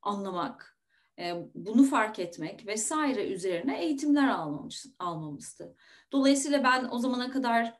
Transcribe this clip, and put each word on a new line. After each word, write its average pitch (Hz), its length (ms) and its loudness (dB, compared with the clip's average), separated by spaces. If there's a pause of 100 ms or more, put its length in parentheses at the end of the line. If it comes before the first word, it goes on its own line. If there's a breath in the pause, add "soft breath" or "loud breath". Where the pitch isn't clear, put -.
anlamak, 190 760 -6 (400)
e, 175 140 -4 (220)
bunu 220 280 4
fark 220 360 2
etmek 175 480 -8
vesaire 240 600 0
üzerine 190 560 -2
eğitimler 294 440 4
almamız, 165 580 -4 (140)
almamızdı. 165 760 -10 (360 soft breath)
Dolayısıyla 277 520 4
ben 254 280 4
o 240 80 -4
zamana 247 320 -2
kadar 233 480 0